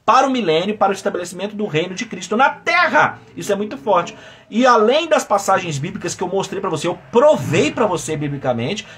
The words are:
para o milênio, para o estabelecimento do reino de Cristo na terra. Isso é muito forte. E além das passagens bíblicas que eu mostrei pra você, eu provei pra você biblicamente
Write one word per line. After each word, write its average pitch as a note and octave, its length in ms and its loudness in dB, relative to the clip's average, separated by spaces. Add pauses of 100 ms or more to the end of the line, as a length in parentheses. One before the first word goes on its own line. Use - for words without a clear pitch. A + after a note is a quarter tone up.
para B3+ 200 6
o C4+ 60 0
milênio, G3+ 460 0
para G3+ 140 2
o - 20 -4
estabelecimento F3+ 600 -6
do G#3 140 -4
reino E3+ 260 -2
de - 120 -8
Cristo G3 320 -6
na C#4 120 4
terra. D4+ 720 0 (160)
Isso E3+ 160 -6
é G3 60 0
muito G#3+ 200 -8
forte. F3 380 0 (340)
E A#3+ 160 2
além B3 400 4
das D#4 200 0
passagens F#3 520 0
bíblicas E3+ 380 -8
que - 80 -8
eu F3 60 -4
mostrei F#3+ 320 -4
pra F#3+ 80 -4
você, E3 180 -4
eu F3+ 100 -4 (140)
provei B3 640 2
pra A3+ 120 0
você D#3+ 300 -4
biblicamente C#3+ 800 -4